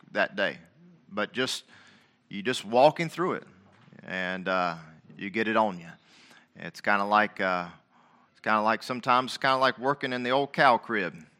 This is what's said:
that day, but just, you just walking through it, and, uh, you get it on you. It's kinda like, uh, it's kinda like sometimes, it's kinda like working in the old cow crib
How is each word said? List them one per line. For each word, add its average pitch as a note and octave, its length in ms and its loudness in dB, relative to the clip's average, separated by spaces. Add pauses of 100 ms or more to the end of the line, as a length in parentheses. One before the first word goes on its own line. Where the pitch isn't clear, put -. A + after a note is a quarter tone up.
(140)
that G2 240 0
day, F2 200 -2 (540)
but G2+ 220 -6
just, B2+ 320 -4 (640)
you G2+ 120 -10
just A#2+ 220 -4
walking C#3+ 460 4
through C3+ 240 -4
it, - 140 -10 (600)
and, F#2 400 -4
uh, F2+ 280 0 (420)
you G2 120 -10
get A2 200 -2
it A2 80 0
on G#2 220 0
you. F2 100 -18 (680)
It's E2+ 240 -14
kinda G#2 240 0
like, G#2 380 2
uh, F2+ 260 0 (640)
it's - 100 -20
kinda G#2+ 200 2
like A2 220 0
sometimes, B2+ 480 0
it's - 60 -10
kinda C3+ 200 2
like C3 200 2
working C3+ 360 -2
in B2 100 -4
the B2 80 -2
old C#3 220 0
cow C3+ 240 6
crib G2 380 -2 (240)